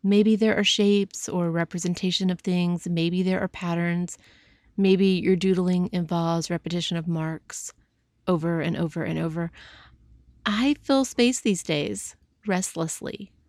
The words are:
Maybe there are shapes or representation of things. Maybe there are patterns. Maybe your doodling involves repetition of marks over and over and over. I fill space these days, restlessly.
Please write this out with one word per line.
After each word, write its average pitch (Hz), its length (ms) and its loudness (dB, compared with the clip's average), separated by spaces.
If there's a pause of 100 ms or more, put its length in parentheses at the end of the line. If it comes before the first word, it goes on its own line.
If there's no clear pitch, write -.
Maybe 208 320 4
there 214 220 2
are 202 60 0
shapes 202 640 2
or 175 220 0
representation 180 800 -2
of 180 80 -4
things. 175 500 -2
Maybe 170 320 0
there 185 180 0
are 190 80 -2
patterns. 170 680 -4 (580)
Maybe 196 300 4
your 185 300 4
doodling 180 560 2
involves 165 580 -2
repetition 170 480 -4
of 165 100 -6
marks 160 640 -6 (560)
over 170 340 0
and 160 140 -2
over 165 280 -4
and 160 160 -4
over. 165 320 -4 (920)
I 247 380 2
fill 269 240 2
space 247 340 2
these 196 220 0
days, 147 540 -4 (320)
restlessly. 185 840 -4 (180)